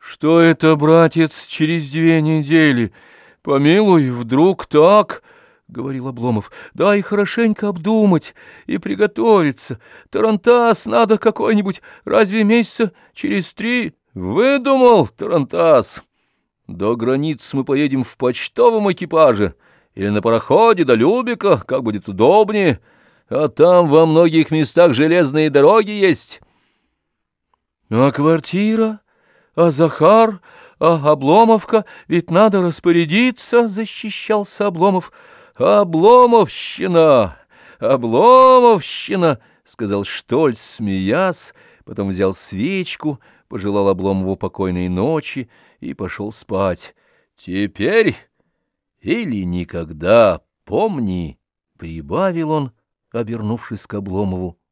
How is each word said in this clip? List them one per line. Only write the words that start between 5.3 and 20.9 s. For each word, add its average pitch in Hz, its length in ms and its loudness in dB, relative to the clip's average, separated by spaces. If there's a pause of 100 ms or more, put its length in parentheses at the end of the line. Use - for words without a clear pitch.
говорил 131 400 -10
Обломов. 117 420 -4 (220)
"Дай 202 300 0
хорошенько 208 680 -2
обдумать 196 680 0 (320)
и - 120 -6
приготовиться. 196 1000 -2 (300)
Тарантас 226 760 0
надо 220 320 0
какой-нибудь, 208 640 -2 (220)
разве 208 400 0
месяца 220 480 0 (200)
через 196 400 -6
три?" 233 420 -6 (200)
"Выдумал, 240 920 2
тарантас! 165 960 0 (640)
До 98 300 -4
границ 131 560 -4
мы 135 120 -4
поедем 135 380 -2
в - 140 -10
почтовом 208 720 0
экипаже 139 640 0 (400)
или 98 140 -6
на 104 140 -2
пароходе 160 640 2
до 127 100 2